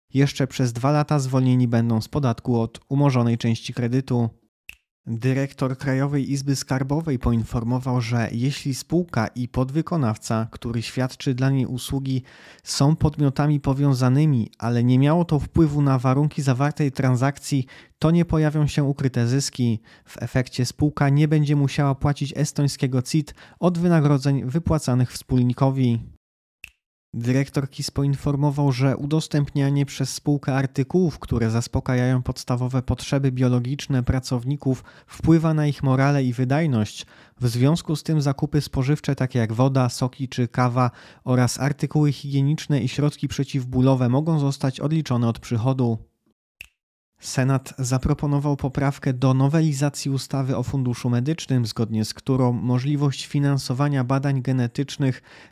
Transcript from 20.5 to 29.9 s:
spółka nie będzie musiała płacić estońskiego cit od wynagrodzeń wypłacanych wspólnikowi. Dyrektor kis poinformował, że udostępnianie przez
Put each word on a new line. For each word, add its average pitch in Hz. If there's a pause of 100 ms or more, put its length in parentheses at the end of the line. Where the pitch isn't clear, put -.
spółka 147
nie 147
będzie 151
musiała 139
płacić 143
estońskiego 135
cit 151 (260)
od 170
wynagrodzeń 143
wypłacanych 131
wspólnikowi. 127 (1160)
Dyrektor 135
kis -
poinformował, 143
że 131
udostępnianie 143
przez -